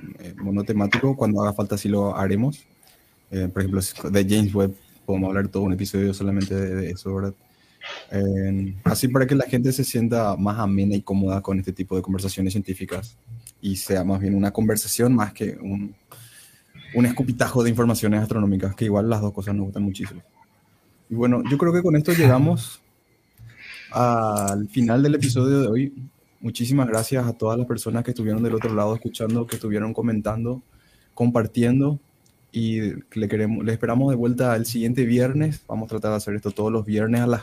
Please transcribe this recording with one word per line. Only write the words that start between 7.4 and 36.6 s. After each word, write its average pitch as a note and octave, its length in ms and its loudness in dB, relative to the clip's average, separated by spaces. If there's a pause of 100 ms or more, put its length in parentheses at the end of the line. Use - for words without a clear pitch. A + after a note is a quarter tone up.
Eh, G2 720 -2
así - 240 0
para C3 180 4
que C#3 80 2
la C3 100 4
gente B2+ 280 0
se C3 100 0
sienta A2+ 540 0
más G2+ 220 0
amena G2 360 2
y G2+ 60 0
cómoda G2 400 0
con F#2+ 180 -2
este F#2+ 140 -4
tipo F#2 240 -6
de F#2 60 0
conversaciones F#2+ 500 -2
científicas F#2+ 640 -8 (460)
y G2 140 -2
sea F#2 280 -2
más F#2+ 160 0
bien G2 140 0
una G2 160 2
conversación A2 640 0
más G#2 180 0
que - 280 -6
un, G2+ 340 -6 (1000)
un A#2+ 120 4
escupitajo A#2+ 560 0
de A#2 80 4
informaciones A2 500 2
astronómicas, G2+ 540 0
que - 100 -2
igual G#2 240 2
las A2 120 0
dos G#2 120 -2
cosas G2+ 220 -6
nos G2+ 120 -2
gustan G2+ 180 -4
muchísimo. G2 380 -6 (840)
Y A2+ 60 -8
bueno, A#2+ 360 2
yo C#3+ 60 2
creo E3+ 160 2
que F3 100 2
con E3 140 4
esto D3+ 160 2
llegamos D3 720 4 (1080)
al G#2+ 800 0
final A#2+ 340 2
del D3 120 4
episodio C#3 460 2
de B2+ 80 2
hoy. C3+ 260 0 (460)
Muchísimas B2 480 0
gracias A2+ 380 0
a A#2 60 0
todas A2 240 0
las B2 100 -2
personas A2+ 380 -2
que B2 60 -4
estuvieron A2 320 -2
del A2+ 120 0
otro A2 200 -2
lado G#2+ 200 2
escuchando, A2+ 520 -4
que A#2 100 -10
estuvieron G#2+ 380 -4
comentando, A2+ 680 -2 (520)
compartiendo, A#2+ 840 2 (520)
y A2+ 300 -2 (340)
le A2 140 -2
queremos, G#2+ 340 0
le A2 100 0
esperamos A#2+ 360 0
de C3+ 80 2
vuelta A#2+ 400 2
el A2+ 80 0
siguiente A#2 400 0
viernes. C3 640 2
Vamos A2 200 -6
a - 40 -12
tratar G#2+ 220 -2
de G#2+ 40 0
hacer G#2 180 -4
esto G#2 160 -4
todos G#2+ 220 -2